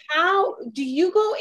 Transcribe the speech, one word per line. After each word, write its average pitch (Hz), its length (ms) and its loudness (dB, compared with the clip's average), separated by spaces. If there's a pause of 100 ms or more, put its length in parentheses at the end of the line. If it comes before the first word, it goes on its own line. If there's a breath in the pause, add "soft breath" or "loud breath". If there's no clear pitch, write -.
how 359 480 0 (160)
do 269 120 -6
you 285 280 0
go 427 280 2